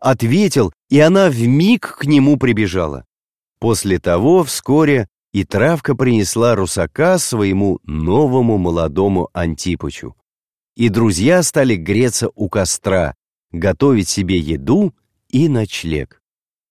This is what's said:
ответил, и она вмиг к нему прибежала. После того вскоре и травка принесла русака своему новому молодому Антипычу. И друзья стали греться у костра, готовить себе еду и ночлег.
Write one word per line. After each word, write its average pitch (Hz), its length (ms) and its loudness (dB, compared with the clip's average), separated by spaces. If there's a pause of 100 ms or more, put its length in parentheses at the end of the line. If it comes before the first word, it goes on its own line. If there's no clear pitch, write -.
ответил, 127 720 0 (180)
и 139 80 4
она 180 320 6
вмиг 139 720 0
к - 40 -8
нему 143 340 4
прибежала. 92 640 -2 (560)
После 101 400 0
того 120 420 2
вскоре 139 640 0 (260)
и 98 120 -2
травка 143 500 0
принесла 117 600 0
русака 98 640 -2
своему 98 640 -2
новому 113 760 0
молодому 87 720 -2
Антипычу. 82 840 -6 (580)
И 117 140 0
друзья 117 560 2
стали 131 320 0
греться 107 580 -2
у 101 140 -6
костра, 92 640 -2 (380)
готовить 98 560 0
себе 92 280 -2
еду 85 560 -2 (360)
и 151 200 0
ночлег. 87 720 -6 (500)